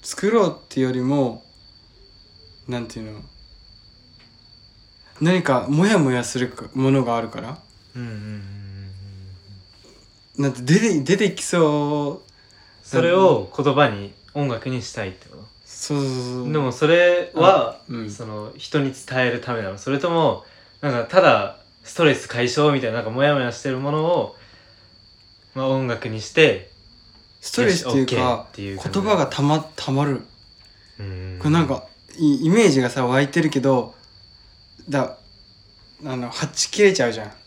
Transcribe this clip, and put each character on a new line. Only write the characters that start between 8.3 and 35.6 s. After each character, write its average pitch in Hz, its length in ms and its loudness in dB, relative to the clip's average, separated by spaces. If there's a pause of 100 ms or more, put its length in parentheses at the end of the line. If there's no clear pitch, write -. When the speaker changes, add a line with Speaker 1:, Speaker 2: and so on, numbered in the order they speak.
Speaker 2:
ん。 104 60 -12 (2000)
Speaker 1:
な 139 100 0
ん 127 60 -2
て 123 80 -10
出 151 180 4
て、 202 220 2
出 165 160 2
て 202 140 2
き - 100 -10
そ 147 840 0
う。 - 40 -20 (520)
Speaker 2:
そ - 200 0
れ 170 120 4
を 160 400 4
言 147 200 2
葉 143 140 4
に、 101 260 -6 (180)
音 143 160 -2
楽 120 220 -6
に 127 100 -4
し - 120 -12
た 110 120 -6
い - 60 -6
っ - 20 -14
て - 140 -20
こ - 100 -20
と？ 92 80 -20 (220)
Speaker 1:
そ - 300 -6
う - 20 0
そ 139 60 -2
う 135 40 -2
そ 131 40 -4
う - 100 -4
そ 123 260 -6
う。 147 40 -4
Speaker 2:
で 156 60 0
も 131 140 0
そ 151 140 -2
れ 175 480 4
は、 160 380 6
Speaker 1:
あ、 - 60 -16 (120)
う 120 120 -8
ん。 104 80 -10
Speaker 2:
そ 104 140 -12
の、 107 320 -12
人 - 220 -4
に 135 140 -2
伝 131 340 -4
え 120 40 0
る 123 120 -6
た 127 100 -8
め 117 80 -4
な 98 100 -6
の？ 98 60 -10
そ 117 140 -8
れ 139 80 -2
と 170 100 -2
も、 165 380 0 (340)
な 147 80 -4
ん 131 40 -2
か 120 120 -2
た 175 160 4
だ 107 380 4 (260)
ス - 100 -18
ト 170 120 2
レ 139 80 6
ス - 120 -10
解 123 220 -2
消 147 240 2
み 139 80 0
た 127 60 -4
い 113 40 -2
な、 110 80 -4
な 117 40 -4
ん - 20 -6
か 110 60 -6
モ 123 120 0
ヤ 147 120 4
モ 139 60 0
ヤ 120 120 -2
し - 100 -14
て 139 80 -4
る 131 80 -2
も 139 120 -4
の 156 140 -2
を、 165 300 0 (1200)
ま 131 100 -4
あ、 135 40 0
音 131 200 0
楽 117 200 -6
に 110 140 -6
し - 100 -12
て、 113 380 4 (720)
Speaker 1:
ス - 120 -12
ト 240 120 0
レ 208 80 4
ス 170 160 -2
っ - 40 -4
て 139 60 2
い 131 40 4
う 127 40 0
か、 127 80 -4
Speaker 2:
よ 113 40 0
し、 - 40 0
オ 127 40 0
ッ - 0 -
ケ 117 140 -2
ー - 40 -14
っ - 80 -20
て 104 100 -12
い 98 120 -8
う 95 40 -10
感 - 140 -8
じ。 196 80 -2
Speaker 1:
言 196 80 -2
葉 208 80 2
が 151 100 0
た - 160 -4
ま-、 151 180 2 (160)
た - 160 -6
ま 139 120 2
る。 135 200 -2 (720)
Speaker 2:
う - 40 -12
ん。 92 360 -10
Speaker 1:
こ - 60 -14
れ 151 60 2
な 165 120 4
ん 139 60 0
か、 - 180 -4 (320)
イ-、 147 280 2
イ 160 40 4
メ 220 160 6
ー - 40 8
ジ 135 100 4
が 123 100 2
さ、 127 160 -2
湧 131 140 2
い 143 100 0
て 175 100 0
る 156 100 2
け 139 100 0
ど、 127 340 2 (920)
だ-、 131 300 -2 (840)